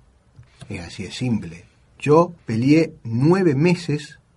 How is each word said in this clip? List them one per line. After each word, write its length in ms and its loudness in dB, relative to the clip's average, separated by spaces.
Es 120 -12
así 240 -14
de 60 -14
simple. 540 -6
Yo 360 2
peleé 500 0
nueve 500 2
meses 640 -2